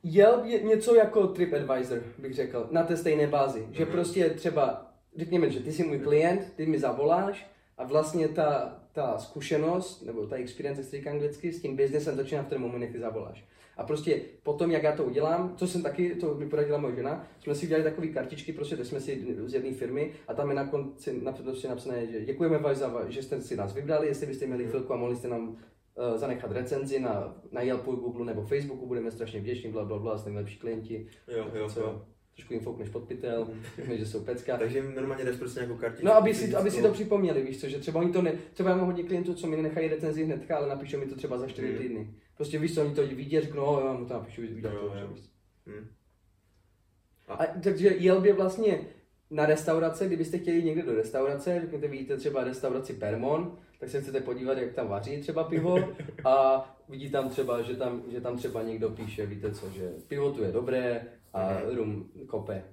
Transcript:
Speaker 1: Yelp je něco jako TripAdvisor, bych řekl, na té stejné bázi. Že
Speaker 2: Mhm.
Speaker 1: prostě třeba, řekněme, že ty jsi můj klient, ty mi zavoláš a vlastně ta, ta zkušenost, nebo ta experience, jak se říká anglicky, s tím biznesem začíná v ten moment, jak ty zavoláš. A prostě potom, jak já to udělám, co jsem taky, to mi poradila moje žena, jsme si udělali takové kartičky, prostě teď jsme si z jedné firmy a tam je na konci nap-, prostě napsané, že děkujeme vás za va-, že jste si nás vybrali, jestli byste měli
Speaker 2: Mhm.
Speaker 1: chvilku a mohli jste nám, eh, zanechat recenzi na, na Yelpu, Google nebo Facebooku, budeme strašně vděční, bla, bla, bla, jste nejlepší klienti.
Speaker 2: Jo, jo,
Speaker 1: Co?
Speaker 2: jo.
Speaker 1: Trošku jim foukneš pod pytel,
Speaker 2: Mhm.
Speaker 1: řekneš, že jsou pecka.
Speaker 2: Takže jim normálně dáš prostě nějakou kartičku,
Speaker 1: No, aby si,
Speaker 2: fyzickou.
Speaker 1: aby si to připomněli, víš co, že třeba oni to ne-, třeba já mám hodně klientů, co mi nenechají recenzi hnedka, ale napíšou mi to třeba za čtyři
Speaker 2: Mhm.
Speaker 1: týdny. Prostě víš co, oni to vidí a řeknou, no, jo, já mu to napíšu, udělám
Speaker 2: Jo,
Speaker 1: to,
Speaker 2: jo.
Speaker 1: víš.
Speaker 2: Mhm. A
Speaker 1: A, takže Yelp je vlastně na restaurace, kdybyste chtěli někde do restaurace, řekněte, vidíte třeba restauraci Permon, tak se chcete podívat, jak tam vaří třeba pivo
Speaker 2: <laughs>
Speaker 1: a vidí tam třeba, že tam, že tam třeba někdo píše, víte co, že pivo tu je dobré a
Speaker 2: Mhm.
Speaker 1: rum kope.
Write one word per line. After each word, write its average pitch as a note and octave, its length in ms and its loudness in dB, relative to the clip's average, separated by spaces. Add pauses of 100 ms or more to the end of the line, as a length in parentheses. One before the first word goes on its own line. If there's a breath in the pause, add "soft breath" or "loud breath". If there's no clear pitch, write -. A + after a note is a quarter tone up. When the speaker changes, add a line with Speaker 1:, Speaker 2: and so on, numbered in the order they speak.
Speaker 1:
Yelp G#3 420 8
je A3+ 180 0
něco A3 320 6
jako G#3 320 8
TripAdvisor, C3 760 0 (160)
bych C3 160 -8
řekl, B2 360 -2
na E3 120 4
té E3 140 0
stejné D3+ 300 4
bázi. C3+ 440 2
Že E3 140 0
Speaker 2:
Mhm. - 80 -2
Speaker 1:
prostě F3 380 2
třeba, D3+ 640 0 (240)
řekněme, E3 340 2
že C3 100 -2
ty D3+ 120 -6
jsi F3 120 2
můj D3 140 0
klient, D#3 580 4
ty D#3 100 -2
mi D3+ 120 2
zavoláš C#3+ 720 2 (280 soft breath)
a B2+ 60 -6
vlastně D#3 440 2
ta, D3+ 520 0 (120)
ta C3 260 -2
zkušenost, D#3+ 840 -2
nebo A2 240 -6
ta C3 100 -6
experience, C#3 440 -6
jak C3 100 -10
se C#3+ 60 -10
říká C#3 140 -6
anglicky, D3 420 -2
s - 100 -8
tím C3+ 140 -4
biznesem C#3 400 2
začíná C#3+ 260 -2
v C#3+ 60 -8
ten C3+ 120 -2
moment, A#2+ 220 -4
jak A#2 100 -6
ty A#2+ 60 -8
zavoláš. A2 460 -8 (320 soft breath)
A - 80 -6
prostě D3+ 360 0 (220)
potom, E3+ 280 2
jak D#3 120 4
já D3+ 140 6
to D#3 80 0
udělám, D#3+ 520 0
co F#3 100 0
jsem F3 160 -2
taky, F3 320 0
to D3+ 200 0
mi C#3+ 140 -6
poradila D3 300 2
moje B2+ 180 -2
žena, C#3 300 -4 (140 loud breath)
jsme D3 140 -2
si E3+ 120 -4
udělali D#3 180 4
takové D#3+ 220 0
kartičky, C#3+ 460 -6
prostě C#3+ 240 -4
teď B2 100 -6
jsme C#3+ 140 -4
si B2+ 360 -4 (100)
z B2+ 80 -8
jedné C3 180 -2
firmy C#3+ 400 -2 (160 loud breath)
a - 60 -4
tam C#3+ 140 0
je C#3 80 0
na C#3 100 -2
konci C#3 460 -4 (120)
nap-, C3 180 -6
prostě B2+ 260 -6
napsané, A#2+ 380 -4
že A2+ 180 -6
děkujeme D3+ 340 2
vás C#3 200 2
za C3+ 160 0
va-, A#2 140 -4
že C3+ 140 -6
jste C3 180 -4
si - 160 -6
nás G2+ 180 -4
vybrali, D3+ 320 2
jestli C#3+ 200 -2
byste C3 200 -4
měli B2 160 -2
Speaker 2:
Mhm. A2+ 80 -4
Speaker 1:
chvilku B2+ 220 -2
a B2 40 0
mohli A#2+ 200 0
jste B2 120 -6
nám, A2+ 280 -4 (580 loud breath)
eh, A2+ 40 0
zanechat A#2+ 340 -4
recenzi C3+ 480 -2
na, G2+ 360 -2 (160)
na B2 80 -4
Yelpu, B2+ 360 0
Google A#2+ 300 -4
nebo G#2+ 160 -4
Facebooku, C3+ 440 -2
budeme A#2 240 -2
strašně A2 300 -8
vděční, A#2 320 -6
bla, G#2+ 120 -4
bla, G2+ 140 -4
bla, G#2+ 200 -4
jste G#2+ 120 -8
nejlepší G#2 280 -8
klienti. A2 480 -6 (220 loud breath)
Speaker 2:
Jo, A2+ 260 -4
jo, G#2+ 160 -4
Speaker 1:
Co? A2 100 -4
Speaker 2:
jo. G#2 220 -4 (320)
Speaker 1:
Trošku - 200 -14
jim A2 80 -4
foukneš G#2+ 260 -8
pod A2+ 160 -8
pytel, A#2 400 -4
Speaker 2:
Mhm. A2 180 -10 (140)
Speaker 1:
řekneš, A#2+ 220 -4
že G#2+ 80 -2
jsou G#2 180 -4
pecka. B2 320 -2
Speaker 2:
Takže A#2 220 0
jim C3+ 160 -4
normálně C3 300 -4
dáš B2 120 0
prostě B2 240 -6
nějakou A#2 200 -4
kartičku, A#2 260 -2
Speaker 1:
No, G#3+ 100 10
aby G#3+ 180 10
si, - 60 -2
Speaker 2:
fyzickou. F#3 200 2
Speaker 1:
aby G3 100 4
si F#3 120 2
to G#3 100 8
připomněli, F#3+ 500 2
víš C3 180 -6
co, C#3 80 -6
že C#3 100 -6
třeba D#3+ 220 -2
oni F3 120 2
to F#3 100 4
ne-, D#3+ 100 2 (200 loud breath)
třeba F#3 180 0
já F3+ 60 6
mám F3+ 100 2
hodně F3 160 -2
klientů, F3+ 320 -2
co F3+ 120 -6
mi D#3 100 0
nenechají D#3 320 0
recenzi D#3 360 0
hnedka, D#3 320 -2
ale C#3+ 120 0
napíšou C#3 300 -4
mi C3+ 80 -4
to C3+ 100 -8
třeba C3 220 -4
za C3 100 -4
čtyři C3 200 -4
Speaker 2:
Mhm. A2 100 -2
Speaker 1:
týdny. A2 360 -6 (220 loud breath)
Prostě D3 220 -4
víš D#3+ 160 0
co, D#3 100 4
oni C#3+ 100 0
to C#3+ 120 4
vidí C#3+ 320 -2
a - 20 6
řeknou, C#3+ 260 -2
no, C#3+ 140 4
jo, C3+ 60 0
já C3 60 0
mu A#2+ 140 -4
to B2 80 -6
napíšu, A2+ 280 -8
udělám A2 340 -6
Speaker 2:
Jo, G2+ 160 -4
Speaker 1:
to, G2+ 60 -8
Speaker 2:
jo. G2 160 -8
Speaker 1:
víš. G2 100 -18 (420)
Speaker 2:
Mhm. G#2 200 -14 (1400)
A - 60 -8
Speaker 1:
A, E3 120 0 (140)
takže F#3 280 4
Yelp F#3 360 6
je G3+ 80 10
vlastně G3 480 4 (500)
na D3+ 160 2
restaurace, D#3+ 600 2
kdybyste E3+ 320 -2
chtěli E3+ 240 2
někde D#3+ 200 2
do A#2 120 0
restaurace, C#3 640 0
řekněte, D3 280 -4
vidíte C3+ 280 -4
třeba C#3 280 0
restauraci B2+ 500 -4
Permon, C3 640 -2 (220 loud breath)
tak C3 80 -10
se C3+ 140 -2
chcete C3+ 180 -2
podívat, B2+ 380 -2
jak A#2+ 160 -4
tam A#2+ 140 -2
vaří G#2 320 -4
třeba D#3+ 240 -2
pivo E3+ 340 2
Speaker 2:
<laughs> - 460 -4
Speaker 1:
a C3+ 400 6 (240)
vidí C3+ 220 -10
tam C3+ 180 2
třeba, B2 340 0
že B2 140 -4
tam, A#2+ 320 -2
že A#2+ 120 -6
tam B2 160 -4
třeba A#2 260 -4
někdo A2 280 -2
píše, G#2+ 360 -6
víte G2+ 260 -4
co, F#2+ 180 -10
že F#2 220 -6 (160)
pivo C#3+ 240 0
tu - 100 -2
je F2+ 100 0
dobré B2 540 0 (260)
a F#2+ 200 0
Speaker 2:
Mhm. A2+ 240 -2
Speaker 1:
rum G#2 340 -4 (160)
kope. G2 460 -6